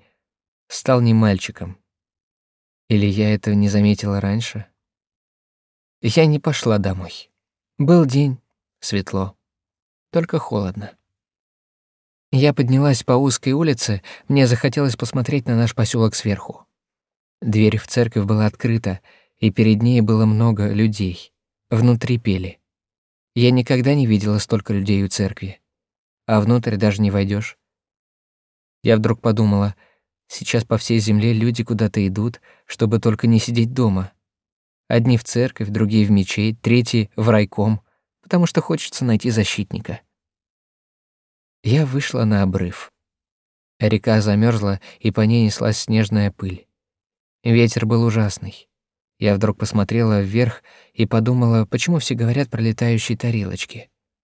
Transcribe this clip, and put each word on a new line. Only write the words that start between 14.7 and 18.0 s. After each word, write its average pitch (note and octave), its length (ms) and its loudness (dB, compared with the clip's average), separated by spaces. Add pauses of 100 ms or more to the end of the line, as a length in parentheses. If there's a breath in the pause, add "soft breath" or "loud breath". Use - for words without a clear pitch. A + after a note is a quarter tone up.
посмотреть B2+ 520 -4
на A#2+ 80 0
наш A#2 200 0
поселок A2+ 400 0
сверху. - 500 -6 (760)
Дверь G#2+ 360 2
в - 100 -8
церковь A#2 380 -2